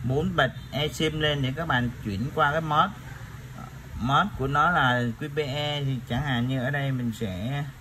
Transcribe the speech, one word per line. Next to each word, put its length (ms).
muốn 320
bật 180
eSIM 480
lên 220
để 140
các 120
bạn 220
chuyển 320
qua 160
cái 100
mod. 280
Mod 280
của 100
nó 240
là 300
Q 100
P 80
E 460
thì 140
chẳng 120
hạn 260
như 160
ở 60
đây 220
mình 280
sẽ 440